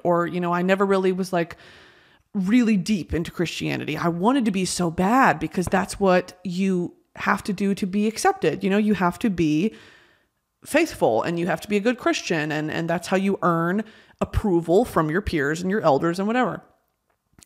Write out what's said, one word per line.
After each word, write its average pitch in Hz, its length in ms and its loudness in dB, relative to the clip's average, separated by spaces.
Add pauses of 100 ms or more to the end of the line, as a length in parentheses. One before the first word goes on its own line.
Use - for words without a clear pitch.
or, 170 200 2
you 175 140 -6
know, 175 140 -2
I 175 80 0
never 190 240 2
really 190 260 2
was, 185 220 -4
like, 170 240 -2 (760)
really 214 440 2
deep 175 360 -2
into 160 180 -4
Christianity. 151 680 -4
I 170 100 -2
wanted 208 380 2
to 226 60 2
be 190 120 -2
so 175 280 -2
bad 185 480 2
because 170 260 -4
that's 190 340 -2
what 185 440 2
you 185 500 -2 (220)
have - 280 -2
to 220 80 -4
do 196 240 0
to 208 100 -4
be 208 220 0
accepted. 220 560 0
You 190 60 0
know, 196 80 4
you 214 160 4
have 175 260 0
to 233 100 0
be 165 440 0 (920)
faithful 165 600 2
and 170 160 -4
you 170 80 -2
have 160 140 -2
to - 60 -16
be 208 100 0
a 196 40 2
good 233 160 0
Christian, 160 540 -2
and, 151 200 -4
and 165 180 -4
that's 175 180 -4
how 190 100 0
you 196 240 0
earn 170 420 0 (380)
approval 175 640 2
from 160 240 0
your 175 120 0
peers 156 400 -2
and 185 100 -2
your 208 100 0
elders 165 380 2
and 196 80 -2
whatever. 220 340 -2 (840)